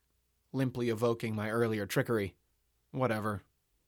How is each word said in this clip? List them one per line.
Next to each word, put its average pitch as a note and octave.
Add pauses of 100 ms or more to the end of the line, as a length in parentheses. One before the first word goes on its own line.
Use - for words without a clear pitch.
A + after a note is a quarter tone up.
(540)
limply B2+
evoking A2+
my G#2+
earlier A2
trickery. A2+ (580)
Whatever. G#2+ (460)